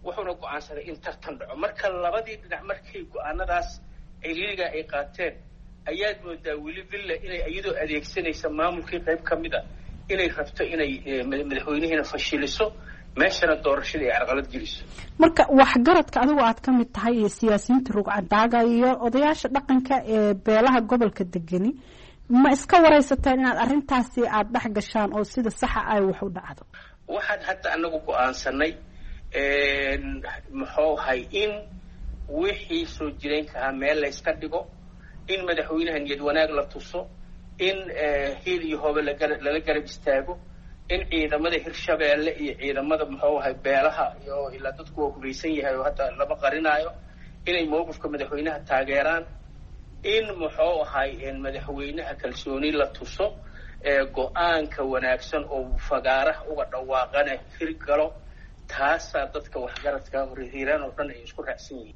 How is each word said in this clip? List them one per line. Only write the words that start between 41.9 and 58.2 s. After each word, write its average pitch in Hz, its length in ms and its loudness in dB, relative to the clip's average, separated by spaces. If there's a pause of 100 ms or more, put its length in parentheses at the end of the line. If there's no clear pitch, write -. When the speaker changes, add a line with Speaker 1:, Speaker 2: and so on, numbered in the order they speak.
Speaker 1:
iyo 143 200 -4
ciidamada, 143 460 0
muxuu 143 340 2
ahay, 135 160 -2
beelaha 143 520 2 (180)
iyo 139 260 -4
ilaa 131 220 -8
dadku 156 280 -10
waa 143 120 0
hubaysan 135 420 -6
yahay 139 220 -2
oo 131 80 -2
hadda 139 260 0
lama - 260 -2
qarinaayo, 151 540 2 (560)
inay 175 200 0
mowqifka 156 420 -2
madaxweynaha 147 520 -4
taageeraan, 143 640 0 (800)
in, 214 220 2 (140)
muxuu 156 440 2
ahay, 139 280 -2 (120)
in 135 180 -8
madaxweynaha 143 720 -8
kalsooni 135 580 -4
la 147 140 2
tuso, - 400 -4 (560)
eh, 139 200 4 (100)
go'aanka 151 720 0
wanaagsan 131 600 0
oo 131 340 -2
fagaaraha 135 720 2
uga 147 160 -4
dhawaaqana 131 680 0 (180)
hirgalo. 156 580 0 (560)